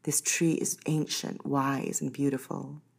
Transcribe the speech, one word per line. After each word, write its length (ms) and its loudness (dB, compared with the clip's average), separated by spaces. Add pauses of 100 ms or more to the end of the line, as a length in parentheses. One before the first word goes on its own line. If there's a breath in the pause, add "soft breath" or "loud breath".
This 180 0
tree 320 4
is 320 -2
ancient, 600 -2
wise, 560 0
and 100 -2
beautiful. 680 -2 (180)